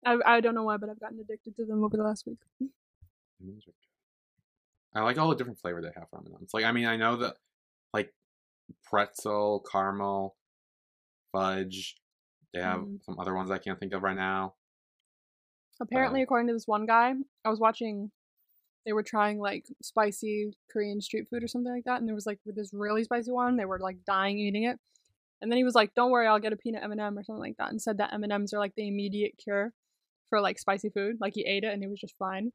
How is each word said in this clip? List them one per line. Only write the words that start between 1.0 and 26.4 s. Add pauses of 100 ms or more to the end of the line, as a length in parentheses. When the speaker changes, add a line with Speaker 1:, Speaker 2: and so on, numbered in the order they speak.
Speaker 1:
gotten
addicted
to
them
over
the
last
week. (220)
Speaker 2:
M (680)
and
Ms
are
good.
I
like
all
the
different
flavor
they
have
for
M
and
Ms.
Like,
I
mean,
I
know
that, (580)
like, (720)
pretzel,
caramel, (960)
fudge. (580)
They
have
Speaker 1:
Mm.
Speaker 2:
some
other
ones
I
can't
think
of
right
now. (1300)
Speaker 1:
Apparently,
Speaker 2:
Uh,
Speaker 1:
according
to
this
one
guy, (320)
I
was
watching, (760)
they
were
trying,
like, (160)
spicy (200)
Korean
street
food
or
something
like
that,
and
there
was,
like,
this
really
spicy
one.
They
were,
like,
dying
eating
it. (600)
And
then
he
was
like,
"Don't
worry,
I'll